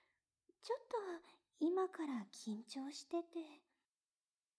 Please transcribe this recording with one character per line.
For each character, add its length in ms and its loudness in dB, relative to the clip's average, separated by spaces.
ち 100 -2
ょ 60 0
っ 100 -10
と 80 0
今 320 6
か 160 -2
ら 260 0
緊 320 -4
張 260 -6
し 160 -10
て 160 2
て。 400 -8